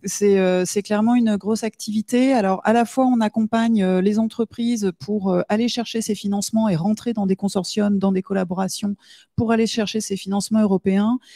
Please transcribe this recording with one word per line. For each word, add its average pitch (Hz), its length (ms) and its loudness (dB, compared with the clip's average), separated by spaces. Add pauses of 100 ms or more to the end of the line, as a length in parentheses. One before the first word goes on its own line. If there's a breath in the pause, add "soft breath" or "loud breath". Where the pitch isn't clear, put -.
c'est, 196 360 2
euh, 185 260 2
c'est 202 160 -4
clairement 214 340 0
une 220 220 2
grosse 214 260 -4
activité. 226 720 0
Alors, 196 320 2
À 214 60 2
la 233 140 4
fois, 262 200 0
on 254 140 2
accompagne, 226 640 2
euh, 185 160 2
les 208 200 2
entreprises 226 800 -2
pour, 196 340 -2
euh, 180 180 2
aller 220 180 2
chercher 226 340 -4
ces 214 140 -2
financements 208 540 -2
et 175 80 2
rentrer 214 340 -2
dans 214 140 -2
des 190 100 2
consortiums, 202 640 -2
dans 196 140 2
des 185 80 0
collaborations 190 720 -4 (400 soft breath)
pour 226 160 0
aller 226 160 2
chercher 214 320 -2
ces 202 160 -6
financements 202 460 -2
européens. 202 580 2 (160 loud breath)